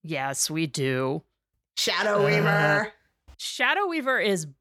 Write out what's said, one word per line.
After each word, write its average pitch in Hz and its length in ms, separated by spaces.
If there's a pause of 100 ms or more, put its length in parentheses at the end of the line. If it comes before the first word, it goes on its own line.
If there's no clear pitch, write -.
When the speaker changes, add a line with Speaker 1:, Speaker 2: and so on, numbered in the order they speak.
Speaker 1:
Yes, 139 460
we 160 180
do. 135 560 (540)
Speaker 2:
Shadow 208 440
Speaker 1:
Uh, 202 40
Speaker 2:
Weaver. 156 680 (440)
Speaker 1:
Shadow 311 500
Weaver 269 320
is 185 280 (140)